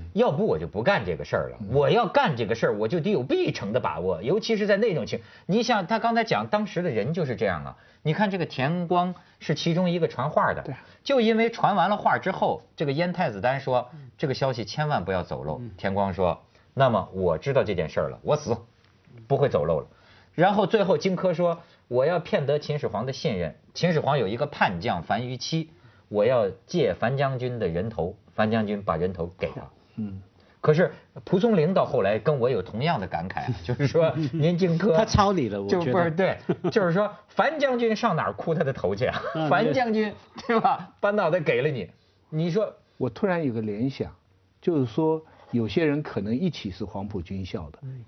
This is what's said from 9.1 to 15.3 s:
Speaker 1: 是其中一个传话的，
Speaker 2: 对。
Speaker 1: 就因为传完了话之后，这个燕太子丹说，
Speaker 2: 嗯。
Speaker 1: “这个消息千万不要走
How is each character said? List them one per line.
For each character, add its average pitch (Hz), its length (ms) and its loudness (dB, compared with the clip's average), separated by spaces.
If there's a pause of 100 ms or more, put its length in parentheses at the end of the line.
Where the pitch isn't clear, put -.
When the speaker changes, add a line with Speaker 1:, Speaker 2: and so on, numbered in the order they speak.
Speaker 1:
是 - 140 -2
其 170 200 0
中 180 160 2
一 175 80 0
个 160 100 2
传 139 220 -4
话 156 240 0
的， 71 80 -6
Speaker 2:
对。 135 120 -10 (300)
Speaker 1:
就 277 160 2
因 220 160 4
为 226 140 2
传 196 260 2
完 180 140 4
了 208 80 0
话 175 180 2
之 147 160 -2
后， 160 300 -2 (140)
这 160 100 -2
个 139 60 2
燕 175 200 0
太 175 180 0
子 98 120 -6
丹 131 180 0
说， 123 320 0
Speaker 2:
嗯。 143 240 -18
Speaker 1:
“这 160 100 -2
个 131 60 0
消 131 220 0
息 110 100 -6
千 151 240 -4
万 120 160 0
不 95 80 -2
要 90 100 0
走 69 220 -8